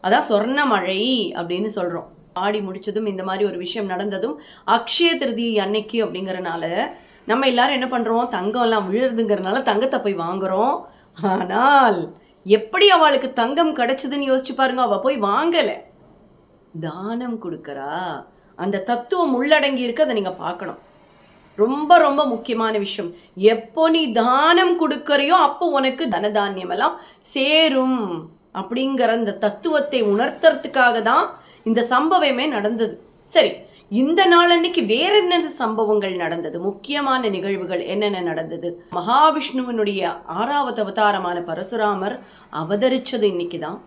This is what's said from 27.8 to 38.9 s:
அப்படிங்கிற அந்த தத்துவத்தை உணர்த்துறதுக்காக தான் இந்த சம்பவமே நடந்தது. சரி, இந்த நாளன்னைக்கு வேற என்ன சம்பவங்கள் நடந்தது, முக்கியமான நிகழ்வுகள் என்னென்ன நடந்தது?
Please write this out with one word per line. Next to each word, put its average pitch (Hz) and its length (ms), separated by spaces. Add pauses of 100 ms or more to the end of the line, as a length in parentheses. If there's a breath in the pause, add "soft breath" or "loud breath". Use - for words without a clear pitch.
அப்படிங்கிற 247 580
அந்த 226 260
தத்துவத்தை 277 680
உணர்த்துறதுக்காக 247 960
தான் 262 240 (380 loud breath)
இந்த 226 240
சம்பவமே 285 600
நடந்தது. 220 480 (340)
சரி, 254 220 (380 loud breath)
இந்த 285 360
நாளன்னைக்கு 349 600
வேற 302 280
என்ன 359 240 (140)
சம்பவங்கள் 214 640
நடந்தது, 170 440
முக்கியமான 254 680
நிகழ்வுகள் 185 560
என்னென்ன 202 360
நடந்தது? 165 480 (240 loud breath)